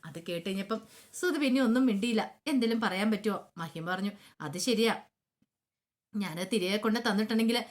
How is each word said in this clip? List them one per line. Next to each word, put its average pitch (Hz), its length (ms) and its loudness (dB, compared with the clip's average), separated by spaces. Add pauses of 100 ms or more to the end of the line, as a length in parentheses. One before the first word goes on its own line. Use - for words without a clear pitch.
അത് 156 180 -12
കേട്ട് 170 240 -6
കഴിഞ്ഞപ്പം 196 340 -4 (340)
സുധി 349 240 0
പിന്നെ 269 240 4
ഒന്നും 247 240 4
മിണ്ടിയില്ല. 214 360 2 (240)
"എന്തേലും 233 340 2
പറയാൻ 202 300 0
പറ്റുമോ?" 202 280 0 (200)
മഹിമ 165 280 -8
പറഞ്ഞു, 190 260 -4 (280)
"അത് 156 180 -6
ശരിയാ, 226 360 2 (1200)
ഞാനത് 185 340 -6
തിരികെ 196 280 0
കൊണ്ട് 220 240 0
തന്നിട്ടുണ്ടെങ്കിൽ 226 560 2 (140)